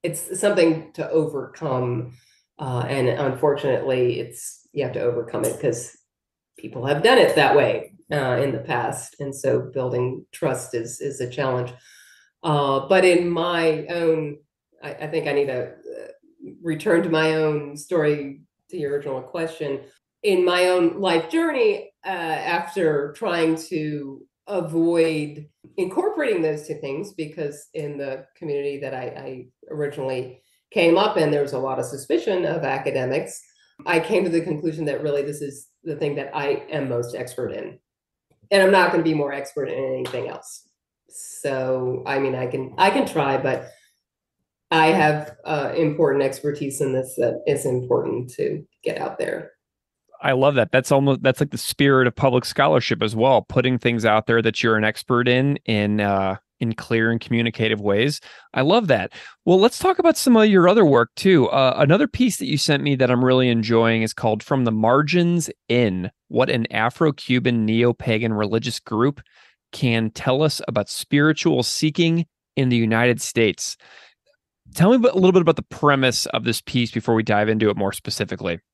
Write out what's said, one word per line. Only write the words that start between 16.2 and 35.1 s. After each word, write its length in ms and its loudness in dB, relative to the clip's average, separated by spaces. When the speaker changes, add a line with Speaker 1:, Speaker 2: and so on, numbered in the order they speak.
Speaker 1:
return 400 0
to 80 -4
my 240 2
own 420 -2
story, 640 -2
to 60 -12
your 160 -6
original 300 -6
question. 580 -8
In 220 2
my 240 2
own 320 2
life 300 0
journey, 600 0
uh, 40 -8
after 1080 -4
trying 400 -2
to 640 -8
avoid 1000 -2
incorporating 640 -2
those 240 -4
two 80 -10
things, 400 -10
because 580 -10
in 240 -10
the 300 -10
community 420 -6
that 140 -8
I, 120 -10
I 420 -12
originally 720 -6
came 280 4
up 180 2
in, 140 2
there 100 0
was 140 -2
a 40 -4
lot 200 -4
of 80 -4
suspicion 580 -2
of 180 -4
academics. 800 -4
I 140 2
came 240 0
to 60 -2
the 120 0
conclusion 420 -6
that 180 -4
really 200 -2